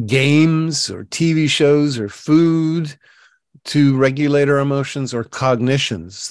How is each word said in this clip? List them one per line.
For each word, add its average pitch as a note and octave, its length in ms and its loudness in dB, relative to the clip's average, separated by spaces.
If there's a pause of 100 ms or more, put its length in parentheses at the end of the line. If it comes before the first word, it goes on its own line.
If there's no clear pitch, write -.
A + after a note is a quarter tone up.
games D3+ 840 0
or G2 140 -12
T E3 300 -2
V D#3 120 0
shows D3 540 0
or G#2 80 -6
food D#3+ 880 0 (720)
to C#3+ 300 4
regulate C#3 520 2
our C#3+ 100 2
emotions, C#3 560 -4
or A#2 80 -4
cognitions, B2 1080 -2